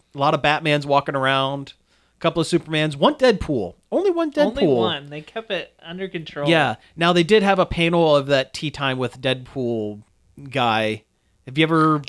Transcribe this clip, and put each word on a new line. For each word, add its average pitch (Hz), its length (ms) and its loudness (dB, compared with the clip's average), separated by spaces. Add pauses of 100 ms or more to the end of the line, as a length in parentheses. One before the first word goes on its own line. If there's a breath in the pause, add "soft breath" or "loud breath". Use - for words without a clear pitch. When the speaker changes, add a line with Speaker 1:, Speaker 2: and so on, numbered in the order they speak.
(140)
Speaker 1:
a 147 40 -16
lot 147 180 2
of 135 80 -2
Batmans 147 420 0
walking 139 300 0
around, 135 580 -2 (440)
a - 20 -20
couple 170 220 0
of 156 60 -2
Supermans, 156 480 -2
one 214 200 2
Deadpool. 156 600 0 (160)
Only 359 200 0
one 330 200 -2
Deadpool. 294 140 2 (160)
Speaker 2:
Only 180 60 4
one. 139 400 0
They 151 140 -12
kept - 300 -12
it 175 300 -8
under 180 260 -10
control. 151 420 -8
Speaker 1:
Yeah. 143 260 2 (200 soft breath)
Now, 170 180 2
they 175 100 4
did 208 200 4
have 196 160 4
a 180 60 2
panel 170 500 2
of 139 120 2
that 135 260 0
Tea 151 180 -6
Time 135 280 -4
with 127 220 -6
Deadpool 120 800 -4 (480)
guy. 110 540 0 (420)
Have 131 120 -12
you 160 60 4
ever 156 320 4 (140)